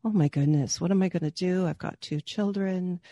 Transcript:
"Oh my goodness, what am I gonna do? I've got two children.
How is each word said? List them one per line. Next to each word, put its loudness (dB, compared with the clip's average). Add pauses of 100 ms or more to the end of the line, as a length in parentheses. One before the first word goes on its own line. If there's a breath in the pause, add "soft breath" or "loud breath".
"Oh 0
my 4
goodness, 2
what 0
am 4
I 0
gonna -2
do? 0
I've -4
got -8
two -4
children. -2 (120)